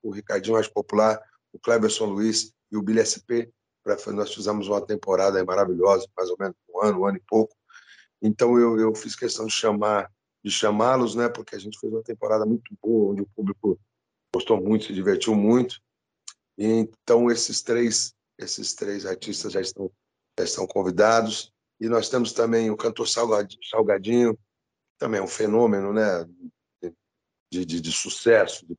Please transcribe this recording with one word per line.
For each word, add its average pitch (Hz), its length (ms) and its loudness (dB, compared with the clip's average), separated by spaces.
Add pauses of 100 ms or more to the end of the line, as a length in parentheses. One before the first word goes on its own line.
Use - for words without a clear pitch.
o 110 100 -8
Ricardinho 104 460 -2
Arte 107 120 0
Popular, 107 480 2 (360)
o - 60 -20
Cleverson 110 480 2
Luiz 107 460 -2 (160)
e 107 60 -8
o 104 60 -2
Billy 110 180 2
S - 220 0
P. 117 280 -4 (320)
Pra, 101 140 -2 (160)
nós 101 220 -4
fizemos 104 340 -4
uma 101 140 0
temporada 98 580 0
aí 90 60 0
maravilhosa, 92 600 2 (120)
mais 92 120 -4
ou 90 80 -4
menos 95 200 -8 (100)
um 90 140 -6
ano, 104 180 2
um 98 60 0
ano 98 120 0
e - 80 -16
pouco. 110 300 2 (640)
Então 120 380 4
eu, 117 180 4
eu 110 160 2
fiz 110 220 -10
questão 113 300 -6
de 107 80 -6
chamar, 104 580 0 (320)
de 101 80 -6
chamá-los, 113 640 2
né, 120 140 0
porque 110 260 -10
a 101 40 -12
gente 104 200 -14
fez 110 140 -6
uma 113 100 -6
temporada 110 420 -2
muito 113 360 -2
boa, 104 320 2
onde 98 80 -4
o 98 120 -6
público 98 460 -2 (560)
gostou 98 260 2
muito, 107 220 0
se 101 100 -10
divertiu 98 400 0
muito. 113 460 2 (800)
E 104 80 -4
então 113 680 2
esses 110 300 -2
três, 117 520 0 (240)
esses - 360 -10
três 101 320 -8
artistas 98 480 -8
já 98 80 -2
estão, 95 300 -8 (460)
já 92 60 -2
estão 92 220 -4
convidados. 104 880 2 (260)
E 113 80 -4
nós 113 220 0
temos 120 240 -2
também 113 380 2
o 104 40 -2
cantor 117 320 -4
Salgadi-, 110 520 -2 (100)
Salgadinho, 110 640 2
que - 60 -16 (560)
também 110 220 -2
é 95 40 -2
um 92 40 -6
fenômeno, 104 640 2
né, 98 340 0 (1200)
de, 92 120 -4
de, 82 160 -6
de 80 120 -8
sucesso, - 760 0
de 85 140 -12